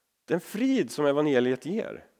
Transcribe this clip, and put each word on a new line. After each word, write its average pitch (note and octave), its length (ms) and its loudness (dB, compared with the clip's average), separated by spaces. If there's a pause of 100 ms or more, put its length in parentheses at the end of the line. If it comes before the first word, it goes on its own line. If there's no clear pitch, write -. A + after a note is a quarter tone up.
(240)
Den E3+ 160 -2
frid A#3 500 -2
som D3+ 160 -2
evangeliet C#3 600 2
ger, F3 400 -8 (140)